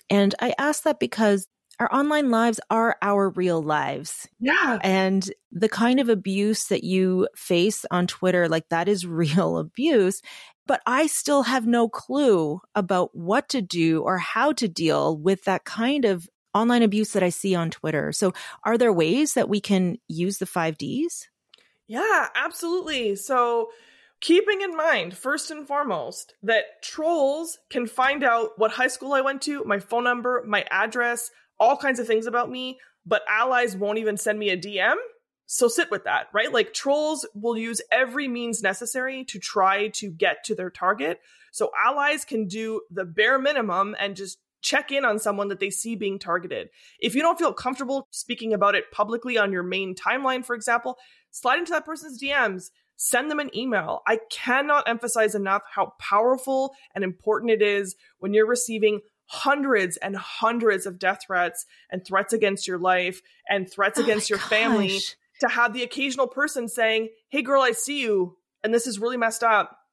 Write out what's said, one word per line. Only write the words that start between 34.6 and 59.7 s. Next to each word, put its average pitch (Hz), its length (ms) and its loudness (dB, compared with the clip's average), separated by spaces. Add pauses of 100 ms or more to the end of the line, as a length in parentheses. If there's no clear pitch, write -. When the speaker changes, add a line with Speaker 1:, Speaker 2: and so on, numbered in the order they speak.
Speaker 2:
M. 233 180 2 (500)
So - 200 2
sit 330 240 0
with - 140 -4
that, - 280 0
right? 233 180 0
Like, 226 220 0
trolls 302 520 -2 (100)
will 220 220 -2
use 226 240 -4 (100)
every 254 380 0
means 233 340 -6
necessary 254 600 -4
to 208 140 -12
try 202 560 0
to 208 140 -8
get 165 360 -2
to 214 100 -4
their 185 140 -8
target. 208 500 -2 (320)
So - 260 -2
allies 285 460 0
can 220 240 -4
do 220 420 -6
the 185 140 -6
bare 214 340 2
minimum 233 640 0
and 202 160 -4
just 190 220 -14 (240)
check 269 300 0
in 277 120 0
on 220 160 2
someone 202 300 -2
that 190 100 -6
they 196 120 -2
see 226 240 -6
being 196 240 -4
targeted. 170 500 -4 (300)
If 233 160 -2
you 277 60 2
don't 339 160 4
feel 339 140 2
comfortable 269 600 -4
speaking 226 420 -4
about 202 220 4
it - 160 -2
publicly 233 460 -2
on 202 140 2
your 180 120 -2
main 185 300 -4
timeline, 254 520 -2
for 240 100 -4
example, 240 420 -2 (340)
slide 254 260 0
into 339 160 -4
that 311 120 -2
person's 302 340 -12
D 277 140 -6
Ms, 202 380 0 (240)
send 262 340 0
them 302 100 -2
an 285 180 -6
email. 214 500 -2
I 220 120 2 (120)
cannot 277 560 0
emphasize 226 480 0
enough 196 340 0
how - 300 -2
powerful 262 720 2 (220)
and 196 80 -2
important 214 480 -2
it 214 100 4
is 202 340 0 (240)
when 202 140 -4
you're 214 140 4
receiving 220 540 0 (240)
hundreds 269 720 0